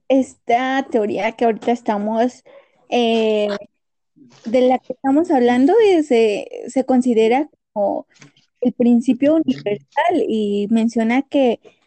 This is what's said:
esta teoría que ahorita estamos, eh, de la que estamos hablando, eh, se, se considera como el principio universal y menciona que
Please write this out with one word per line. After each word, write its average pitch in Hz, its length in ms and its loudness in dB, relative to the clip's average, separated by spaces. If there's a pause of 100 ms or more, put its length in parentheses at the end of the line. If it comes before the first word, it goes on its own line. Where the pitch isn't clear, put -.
esta 262 840 -2
teoría 220 440 -2
que 240 120 -2
ahorita 226 260 -2
estamos, 226 720 -2 (460)
eh, 220 580 0 (1000)
de 240 160 0
la 254 180 2
que - 140 -14
estamos 302 380 0
hablando, 254 420 2 (120)
eh, 359 180 4
se, 226 440 0 (200)
se 254 180 -4
considera 247 640 0 (240)
como - 340 -4 (520)
el - 140 -2
principio 254 640 2
universal 294 920 -2
y 202 420 -2
menciona 226 540 0
que 262 360 0 (280)